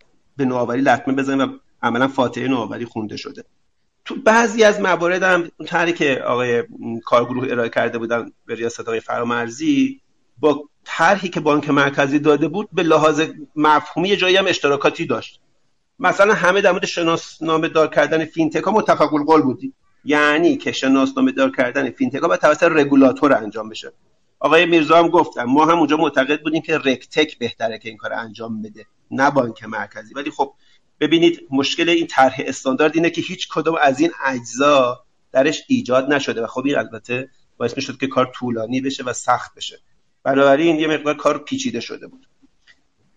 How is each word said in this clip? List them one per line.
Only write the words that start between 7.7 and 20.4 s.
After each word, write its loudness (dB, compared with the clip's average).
بودن -4
به -10
ریاست -6
آقای -6
فرامرزی، -2
با 0
طرحی 0
که -6
بانک 0
مرکزی 2
داده 2
بود -6
به -2
لحاظ 4
مفهومی 0
یه 2
جایی 2
هم 2
اشتراکاتی 0
داشت. -6
مثلاً 4
همه 2
در 4
مورد -4
شناسنامه -2
دار 2
کردن 0
فینتک -2
ها -2
متفق 2
القول 4
بودیم، -4
یعنی 2